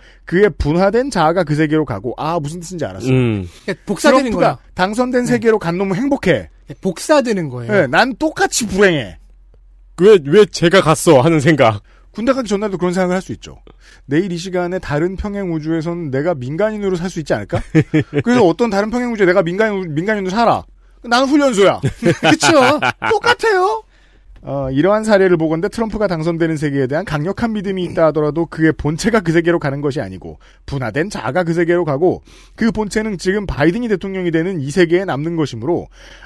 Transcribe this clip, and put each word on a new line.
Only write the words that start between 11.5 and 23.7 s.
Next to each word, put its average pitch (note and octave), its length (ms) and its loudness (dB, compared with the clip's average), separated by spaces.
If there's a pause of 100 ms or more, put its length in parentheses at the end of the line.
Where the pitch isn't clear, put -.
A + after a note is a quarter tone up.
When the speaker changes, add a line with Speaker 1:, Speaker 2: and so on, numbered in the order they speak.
Speaker 1:
군대 A#3+ 200 0
가기 B3 160 -4
전날도 G3 300 -2
그런 F3+ 140 -2
생각을 F3+ 220 0
할 F#3+ 80 -2
수 - 100 -14
있죠. D2 260 -16 (480)
내일 F3 260 0
이 F3 40 -4
시간에 F3+ 440 -4
다른 E3+ 360 -4
평행 G3+ 380 -6
우주에선 D#3+ 560 -6
내가 D3+ 240 -2
민간인으로 F#3 600 -2
살 F3+ 120 -6
수 E3+ 120 -8
있지 D3+ 140 -6
않을까? G#2 260 -4 (320)
Speaker 2:
<laughs> D3 320 -2
Speaker 1:
그래서 A#3+ 200 2
어떤 F3 260 2
다른 G3+ 200 -2
평행 A#3+ 220 -4
우주에 G#3 140 0
내가 F3+ 180 4
민간인, F#3+ 500 -2
민간인으로 F#3+ 360 -2
살아. F#3 340 0 (400)
나는 B3 240 0
훈련소야. G3+ 520 2
Speaker 3:
<laughs> C#3+ 400 -2 (100)
그쵸? C4+ 500 4
Speaker 1:
<laughs> - 0 - (300)
똑같아요. A4 760 0 (580)